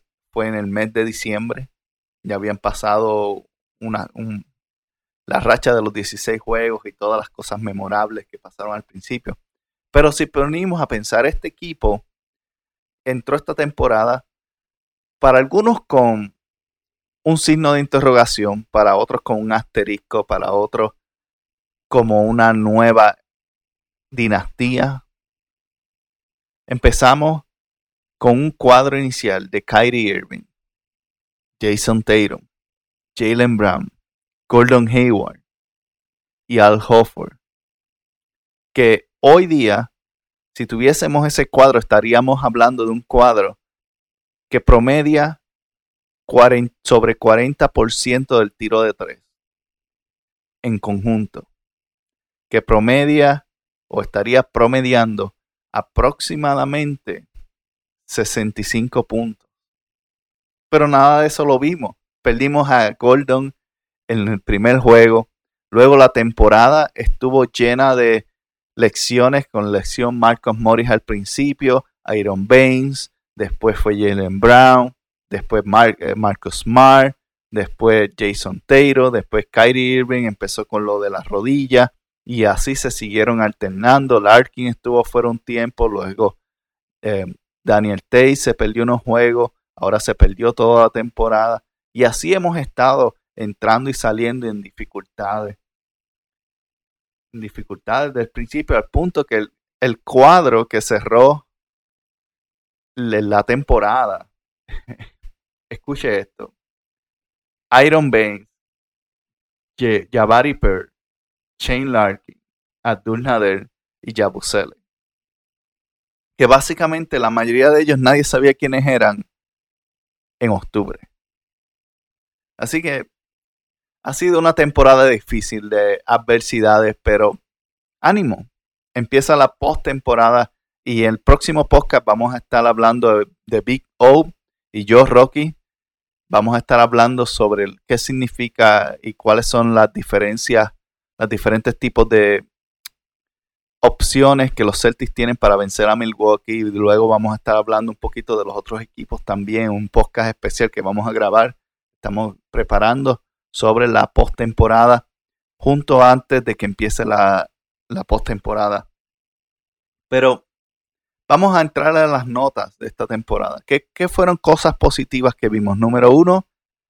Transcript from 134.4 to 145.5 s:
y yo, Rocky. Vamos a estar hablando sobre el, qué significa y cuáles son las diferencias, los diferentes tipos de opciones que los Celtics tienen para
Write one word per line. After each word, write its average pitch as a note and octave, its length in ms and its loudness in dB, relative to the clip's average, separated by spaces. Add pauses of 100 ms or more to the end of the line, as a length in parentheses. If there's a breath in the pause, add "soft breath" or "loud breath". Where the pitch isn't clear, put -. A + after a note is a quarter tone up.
y G#2+ 140 -10
yo, A#2 200 6
Rocky. C3 500 2 (760)
Vamos A2 260 0
a A#2 40 0
estar A#2+ 200 0
hablando A#2+ 460 2
sobre G#2 380 -2
el, G2 240 -10
qué B2 100 -2
significa A2+ 1040 0
y A2 120 -14
cuáles A2+ 340 0
son A#2 260 0
las A2 200 4
diferencias, G#2+ 800 -2 (480)
los A2 100 -4
diferentes A2 480 -2
tipos A#2 320 0
de G#2 360 2 (1400)
opciones C3+ 680 2
que - 120 -4
los G2+ 180 -2
Celtics A#2 320 -2
tienen A#2+ 220 -4
para G#2 200 2